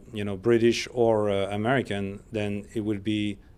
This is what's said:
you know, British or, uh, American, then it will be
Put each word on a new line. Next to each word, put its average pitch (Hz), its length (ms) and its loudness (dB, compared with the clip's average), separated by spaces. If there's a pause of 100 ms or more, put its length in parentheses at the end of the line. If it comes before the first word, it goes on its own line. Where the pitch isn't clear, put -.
(120)
you 104 120 -6
know, 101 120 -4
British 117 560 4
or, 110 380 4
uh, 98 160 0
American, 104 760 -2 (100)
then 104 420 -4
it 117 60 -4
will 104 180 -2
be 104 400 -2 (200)